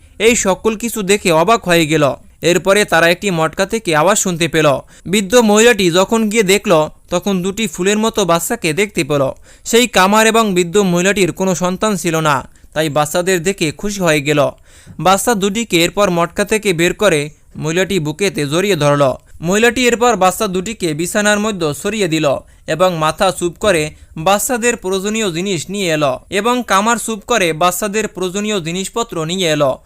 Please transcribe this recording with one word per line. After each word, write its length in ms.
এই 180
সকল 400
কিছু 260
দেখে 300
অবাক 320
হয়ে 220
গেল। 260
এরপরে 420
তারা 240
একটি 220
মটকা 360
থেকে 300
আওয়াজ 220
শুনতে 300
পেল। 300
বৃদ্ধ 280
মহিলাটি 560
যখন 380
গিয়ে 140
দেখল, 460
তখন 320
দুটি 240
ফুলের 320
মতো 260
বাচ্চাকে 480
দেখতে 320
পেল। 280
সেই 220
কামার 400
এবং 280
বৃদ্ধ 240
মহিলাটির 540
কোনো 220
সন্তান 420
ছিল 240
না, 280
তাই 160
বাচ্চাদের 540
দেখে 280
খুশি 300
হয়ে 200
গেল। 300
বাচ্চা 340
দুটিকে 500
এরপর 260
মটকা 340
থেকে 280
বের 220
করে 360
মহিলাটি 420
বুকেতে 480
জড়িয়ে 300
ধরল। 360
মহিলাটি 460
এরপর 300
বাচ্চা 300
দুটিকে 480
বিছানার 440
মধ্যে 440
সরিয়ে 260
দিল 280
এবং 320
মাথা 320
চুপ 280
করে 320
বাচ্চাদের 600
প্রয়োজনীয় 560
জিনিস 380
নিয়ে 220
এলো 280
এবং 360
কামার 300
চুপ 240
করে 320
বাচ্চাদের 560
প্রয়োজনীয় 520
জিনিসপত্র 640
নিয়ে 240
এলো। 380